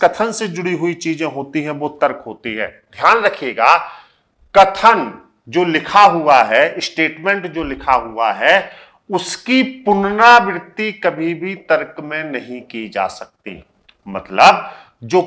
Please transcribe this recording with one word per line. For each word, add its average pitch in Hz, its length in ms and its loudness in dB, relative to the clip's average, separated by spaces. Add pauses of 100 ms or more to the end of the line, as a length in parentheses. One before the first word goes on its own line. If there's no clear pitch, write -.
कथन 208 320 0
से 220 160 -8
जुड़ी 180 260 -8
हुई 170 200 -4
चीजें 160 320 -6
होती 139 360 -8
हैं 151 100 -8
वो 143 160 -6 (120)
तर्क 131 260 -2
होती 110 280 -12
है। 107 120 -8 (260)
ध्यान 190 280 2
रखिएगा, 139 560 0 (800)
कथन 190 580 4 (360)
जो 165 160 0
लिखा 165 380 2
हुआ 156 420 6
है, 135 360 0
स्टेटमेंट 170 680 -4
जो 160 180 -8
लिखा 135 300 -4
हुआ 113 380 -2
है, 156 380 2 (400)
उसकी 240 520 -2 (220)
पुनरावृत्ति 208 1120 2
कभी 165 400 -4
भी 180 200 -10 (120)
तर्क 151 340 -2
में 151 240 -10
नहीं 123 380 -12
की 113 260 -14
जा 95 200 -4
सकती। - 540 -18 (440)
मतलब 98 640 2 (320)
जो 143 240 -2